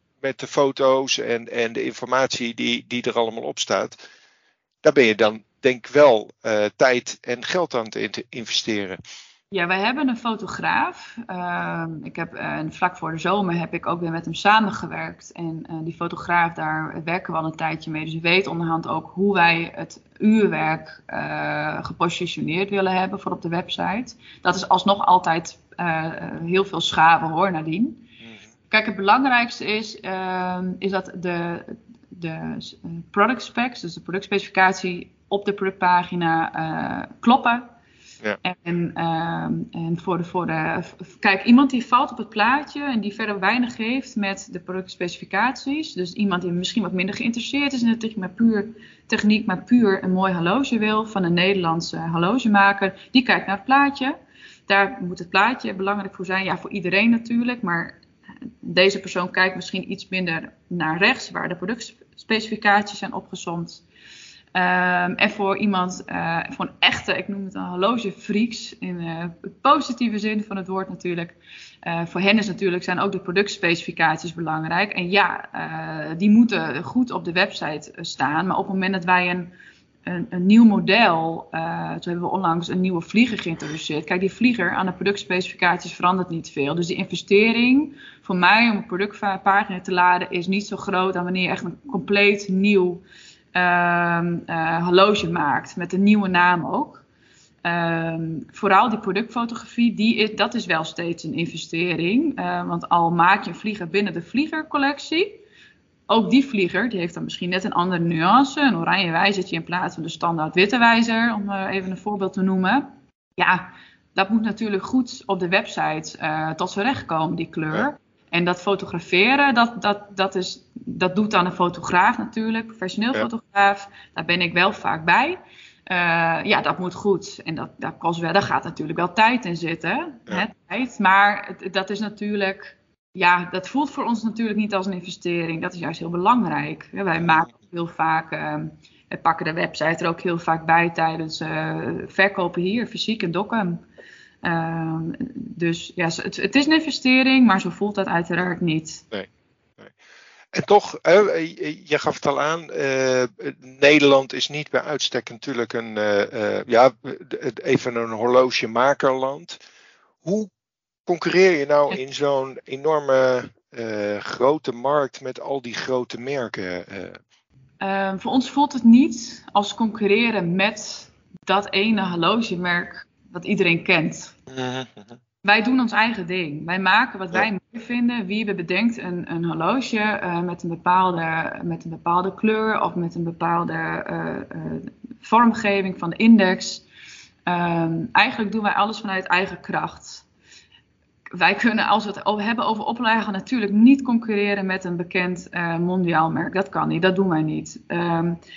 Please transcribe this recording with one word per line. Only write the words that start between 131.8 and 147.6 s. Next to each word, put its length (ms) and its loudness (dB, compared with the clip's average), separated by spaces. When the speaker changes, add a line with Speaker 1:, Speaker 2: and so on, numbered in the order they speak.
Speaker 2:
is 80 -4
natuurlijk, 800 -6
ja, 400 2
dat 180 -6
voelt 220 -2
voor 140 -6
ons 180 -2
natuurlijk 360 -2
niet 160 -2
als 120 -2
een 60 -2
investering. 680 -4
Dat 120 -4
is 60 -12
juist 180 -8
heel 120 -8
belangrijk. 840 0
Ja, 120 -4
wij 120 0
Speaker 1:
Mhm. 100 -2
Speaker 2:
maken 280 4
ook 160 -20
heel 160 -6
vaak, 460 -2
ehm, 320 -6
we 100 -10
pakken 280 0
de 60 -2
website 520 -2
er 60 2
ook 100 -4
heel 180 0
vaak 280 -2
bij 240 4
tijdens, 500 -4
eh, 380 -4
verkopen 560 0
hier, 240 -2
fysiek 360 -4
in 80 -2
Dokkum. 580 -2
Ehm, 640 -4
dus 600 -6
ja, 100 -2
het, 320 -6
het 180 0
is 120 4
een 60 4
investering, 760 4
maar 140 4